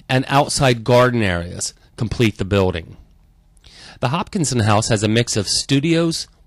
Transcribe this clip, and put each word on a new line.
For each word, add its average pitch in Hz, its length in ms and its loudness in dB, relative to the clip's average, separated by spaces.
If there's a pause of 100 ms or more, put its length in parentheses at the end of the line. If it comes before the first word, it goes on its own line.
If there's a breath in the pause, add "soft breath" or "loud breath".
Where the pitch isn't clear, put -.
and 131 180 0
outside 135 560 0
garden 123 380 4
areas, 92 540 -4 (220 soft breath)
complete 113 420 0
the 101 60 -4
building. 92 520 -2 (1000 loud breath)
The 127 100 -2
Hopkinson 151 520 -2
House 107 280 2
has 107 140 0
a 110 40 0
mix 113 300 0
of 101 100 -2
studios, 165 800 -2 (200)